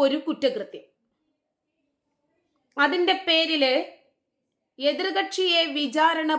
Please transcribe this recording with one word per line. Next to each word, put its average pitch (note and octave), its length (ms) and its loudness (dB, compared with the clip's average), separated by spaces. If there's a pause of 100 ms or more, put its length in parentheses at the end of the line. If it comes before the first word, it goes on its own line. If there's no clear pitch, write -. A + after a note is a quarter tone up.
ഒരു C#4 240 2
കുറ്റകൃത്യം, - 580 -4 (1900)
അതിന്റെ F4 380 2 (120)
പേരില് D#4+ 460 2 (1040)
എതിർകക്ഷിയെ F4 840 0 (160)
വിചാരണ D#4 600 0